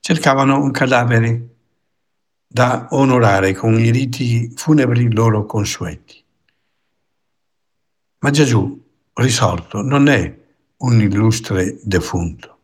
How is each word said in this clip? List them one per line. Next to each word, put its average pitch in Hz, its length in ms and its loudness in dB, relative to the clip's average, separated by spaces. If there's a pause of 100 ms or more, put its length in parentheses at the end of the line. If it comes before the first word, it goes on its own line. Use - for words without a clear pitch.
Cercavano 135 560 0
un 139 120 -2
cadavere 120 760 0 (960)
da 123 460 -2
onorare 117 640 2
con 113 240 0
i 117 120 2
riti 120 680 -2
funebri 120 560 2
loro 107 340 0
consueti. - 760 -8 (2000)
Ma 139 120 0
Gesù 139 540 0 (300)
risorto 104 680 -2
non 139 280 2
è 92 300 0 (400)
un 120 220 2
illustre 101 840 0
defunto. 87 800 -6